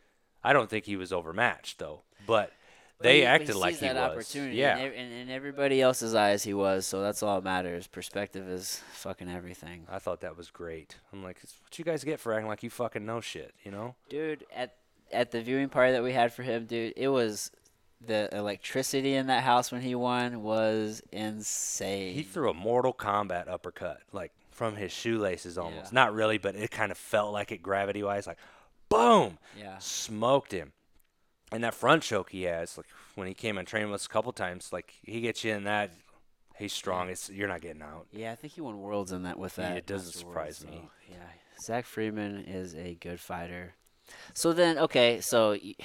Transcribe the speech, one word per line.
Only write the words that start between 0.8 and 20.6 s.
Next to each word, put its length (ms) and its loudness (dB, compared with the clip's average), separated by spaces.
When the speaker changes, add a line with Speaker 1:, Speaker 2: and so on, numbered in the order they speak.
Speaker 1:
he 100 -4
was 160 -6
overmatched, 640 -2
though. 240 -10
But 260 4
Speaker 2:
But 60 -4
Speaker 1:
they 140 10
Speaker 2:
he, 60 8
but 40 6
he 140 10
Speaker 1:
acted 140 -2
like 180 2
Speaker 2:
sees 60 -8
Speaker 1:
he 80 -2
Speaker 2:
that 60 0
Speaker 1:
was. 100 -8
Speaker 2:
opportunity. 300 -6
Speaker 1:
Yeah. 220 4
Speaker 2:
In 80 -2
ev-, 80 -8
in, 180 -10
in 180 -12
everybody 500 2
else's 340 4
eyes, 280 6
he 120 -2
was. 320 2
So 140 -2
that's 220 -2
all 140 2
that 80 -2
matters. 420 -2
Perspective 640 -8
is 340 -6
fucking 380 -10
everything. 600 -12
Speaker 1:
I 80 -8
thought 240 -6
that 140 -10
was 140 -16
great. 460 -12
I'm 100 -14
like, 200 -14
"It's 200 -20
what 160 -16
you 60 -12
guys 200 -2
get 160 -4
for 120 -2
acting 160 0
like 140 -6
you 80 -8
fucking 360 -4
know 140 -4
shit," 340 -10
you 60 -12
know? 240 -10
Speaker 2:
Dude, 360 -6
at, 220 -6
at 200 0
the 100 -2
viewing 260 0
party 240 6
that 100 4
we 100 0
had 200 4
for 100 -10
him, 240 -2
dude, 300 -2
it 120 2
was 420 2
the 320 2
electricity 800 0
in 140 2
that 160 4
house 260 6
when 120 -4
he 120 -2
won 480 0
was 600 2